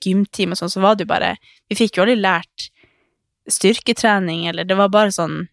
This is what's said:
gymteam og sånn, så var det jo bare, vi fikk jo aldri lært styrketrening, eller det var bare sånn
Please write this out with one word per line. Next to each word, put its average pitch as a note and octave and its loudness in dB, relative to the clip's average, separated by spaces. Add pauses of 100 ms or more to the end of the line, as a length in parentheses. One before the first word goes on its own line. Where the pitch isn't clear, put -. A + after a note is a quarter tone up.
gymteam F#3+ -2
og F#3 -6
sånn, F3 -6
så F#3+ -2
var G#3 4
det F#3 -4
jo - -4
bare, F3+ -2 (340)
vi G3+ -4
fikk A3 0
jo F#3 4
aldri A#3 2
lært F#3 -4 (840)
styrketrening, G3 0
eller E3+ -6
det F#3+ 0
var G3 2
bare G#3 4
sånn D#3 -4